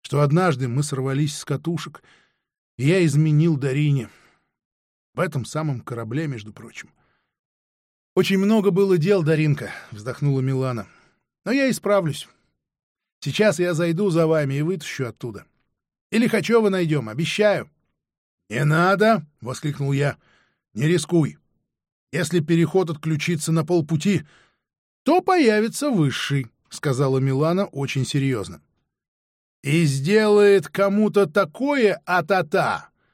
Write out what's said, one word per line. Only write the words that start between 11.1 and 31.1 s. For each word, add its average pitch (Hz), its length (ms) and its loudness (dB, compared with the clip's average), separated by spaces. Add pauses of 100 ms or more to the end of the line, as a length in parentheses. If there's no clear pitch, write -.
"Но 208 60 -4
я 269 200 0
исправлюсь. 190 560 -2 (920)
Сейчас 170 360 0
я 175 160 -2
зайду 170 380 0
за 160 160 2
вами 151 260 0
и 143 80 -4
вытащу 160 460 -6
оттуда. 110 400 -12 (640)
И 220 60 0
Лихачёва 220 520 2
найдём, 151 400 -2
обещаю". 160 600 0 (800)
"Не 143 140 -2
надо!" — 185 640 2 (160)
воскликнул 139 500 -6
я. 139 260 -2 (560)
"Не 135 140 -2
рискуй. 170 500 0 (760)
Если 170 260 -2
переход 165 500 2
отключится 160 640 -4
на 160 140 0
полпути, 165 600 0 (760)
то 349 180 2
появится 262 680 2
высший", — 143 580 -2 (220)
сказала 135 500 -2
Милана 151 460 0
очень 139 400 -6
серьёзно. 113 560 -4 (1040)
"И 156 220 2
сделает 202 840 4
кому-то 202 560 2